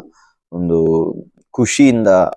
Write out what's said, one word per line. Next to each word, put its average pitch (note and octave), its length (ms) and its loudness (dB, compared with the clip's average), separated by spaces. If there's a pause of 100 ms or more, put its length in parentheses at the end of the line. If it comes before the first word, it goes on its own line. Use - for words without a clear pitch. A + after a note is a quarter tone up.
(520)
ಒಂದು E2 640 -2 (360)
ಖುಷಿಯಿಂದ, A#2+ 580 0 (280)